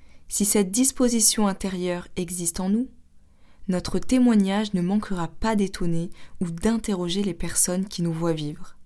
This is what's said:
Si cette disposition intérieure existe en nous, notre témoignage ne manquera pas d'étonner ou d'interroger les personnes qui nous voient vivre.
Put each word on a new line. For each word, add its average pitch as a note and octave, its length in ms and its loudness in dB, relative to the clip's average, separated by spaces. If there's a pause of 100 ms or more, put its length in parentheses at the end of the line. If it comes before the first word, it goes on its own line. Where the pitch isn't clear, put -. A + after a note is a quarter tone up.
(280)
Si - 160 0
cette G3+ 260 4
disposition A#3 800 4
intérieure F3+ 680 -4
existe F3 460 -4
en F#3 80 -2
nous, A3+ 200 0 (800)
notre F3+ 320 -2
témoignage G#3+ 720 4
ne F3+ 60 0
manquera F3+ 480 -2
pas A3 260 -2
d'étonner F3+ 560 0 (300)
ou F3 100 -2
d'interroger F#3+ 720 -2
les F#3+ 120 -2
personnes F3+ 520 -2
qui - 160 -6
nous E3+ 100 0
voient E3 200 0
vivre. D3+ 540 -6